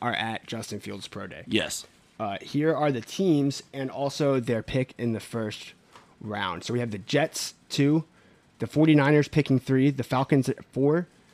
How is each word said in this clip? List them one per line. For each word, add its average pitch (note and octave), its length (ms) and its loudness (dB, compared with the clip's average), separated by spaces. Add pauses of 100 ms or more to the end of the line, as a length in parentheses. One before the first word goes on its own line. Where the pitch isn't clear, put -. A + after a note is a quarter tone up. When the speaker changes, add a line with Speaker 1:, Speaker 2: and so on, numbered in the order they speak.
Speaker 1:
are A#2+ 120 -2
at A2 320 -6
Justin G#2+ 340 -10
Fields' G2+ 280 -12
pro G2 200 -12
day? E2+ 180 -16
Speaker 2:
Yes. F2 400 -2 (340)
Speaker 1:
Uh, G2+ 200 -6
here D3+ 340 0
are C#3+ 180 0
the A#2+ 80 -4
teams C#3+ 640 2 (100)
and C3+ 180 -6
also C#3 500 0
their A2+ 220 -2
pick B2+ 360 -4
in A#2+ 140 -2
the G#2+ 80 -4
first - 520 -8 (480)
round. G2 440 -4
So - 80 -4
we A#2+ 80 0
have A#2 120 -4
the G#2 60 -8
Jets - 560 -2 (140)
two, D3+ 360 2 (560)
the A2+ 80 -4
forty-niners D3 580 6
picking C#3 320 2
three, C3 320 2
the C3 140 -4
Falcons C3+ 440 2
at - 180 -6
four, D3+ 420 2 (260)